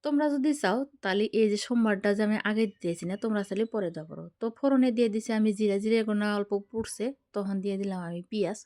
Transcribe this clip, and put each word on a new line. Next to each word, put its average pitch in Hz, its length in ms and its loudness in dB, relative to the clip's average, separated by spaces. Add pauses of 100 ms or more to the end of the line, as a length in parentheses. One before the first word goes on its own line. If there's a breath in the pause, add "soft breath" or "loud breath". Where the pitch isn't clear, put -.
তোমরা 294 240 2
যদি 285 260 2
চাও, 220 240 2 (240)
তাহলে 202 220 2
এই 214 260 2
যে 208 60 0
সোমবারটা 208 580 2
যে 208 80 0
আমি 214 220 2
আগে 214 220 2
দিতেছি 175 400 -6
না, 185 100 -4
তোমরা 214 260 -2
চাইলে 196 220 -2
পরে 208 260 -4
দেওয়া 160 180 -10
পারো। 160 160 -12 (160)
তো 226 160 -4
ফোড়নে 262 340 4
দিয়ে 233 180 2
দিছি 214 240 -4
আমি 214 200 2
জিরা, 202 260 2
জিরে 220 240 2
গোনা 208 340 0
অল্প 202 220 -2 (120)
পুড়ছে, 226 420 -6 (200)
তখন 196 280 -2
দিয়ে 196 160 -2
দিলাম 190 260 -4
আমি 170 280 -8
পেঁয়াজ। 208 360 -2